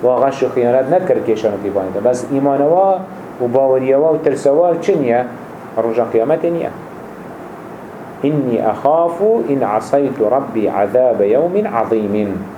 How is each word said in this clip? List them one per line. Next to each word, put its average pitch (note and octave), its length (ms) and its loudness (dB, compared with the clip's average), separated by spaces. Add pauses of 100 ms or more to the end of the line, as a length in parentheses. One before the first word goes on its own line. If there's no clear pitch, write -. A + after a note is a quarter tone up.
و A#2+ 40 4
غش B2+ 360 2
و B2 60 0
خیانت B2+ 440 2
ند F#3 140 2
کرد A#2 180 0
کشان A2 280 0
و G2 40 -4
پیوان G2 360 -2
داد. G2+ 100 -4
بس B2+ 280 0
ایمان C#3 300 2
و، F#3 320 4 (480)
و B2 60 -2
باوری C3 460 2
و، C#3 60 4
و D#3+ 180 2
ترس D#3 300 0
و E3+ 340 4
چه G3 140 2
نیه؟ B2 300 2 (520)
روژه A#2 260 0
قیامت B2+ 420 0
نیه. E3+ 240 -2 (1500)
"إني B2+ 480 0
أخاف E3+ 500 0 (280)
إن C#3 140 2
عصيت A2+ 580 0
ربي A2 480 0
عذاب G#2 520 2
يوم E3+ 460 2
عظيم." G#2 760 -2 (120)